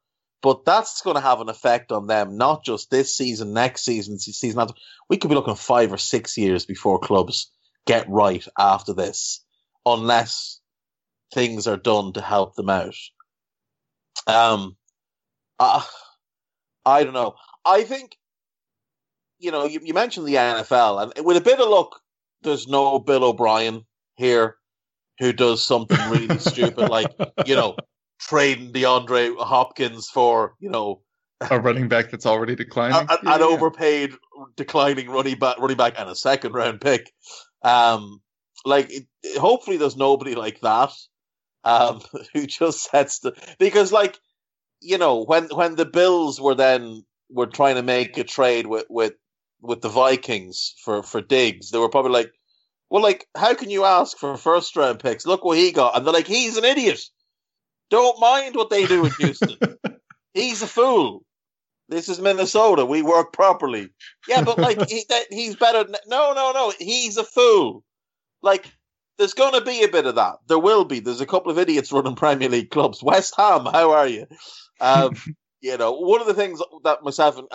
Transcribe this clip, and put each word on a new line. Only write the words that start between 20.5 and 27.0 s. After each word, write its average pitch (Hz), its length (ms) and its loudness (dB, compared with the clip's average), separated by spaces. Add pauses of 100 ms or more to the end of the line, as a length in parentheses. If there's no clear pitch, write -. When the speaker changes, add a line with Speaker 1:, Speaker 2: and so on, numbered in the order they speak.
Speaker 1:
F 110 160 -8
L, 113 260 4
and 110 140 -6 (140)
with 175 100 4
a 170 60 0
bit 254 180 4
of 233 80 2
luck, 190 320 2 (420)
there's 131 260 -4
no 139 300 2
Bill 131 260 0
O'Brien 113 600 0 (300)
here 120 400 0 (600)
who 127 140 0
does 117 300 0
something 120 360 0 (120)
really - 280 0
Speaker 2:
<laughs> - 20 -14
Speaker 1:
stupid, - 500 -2
like, 113 160 0 (400)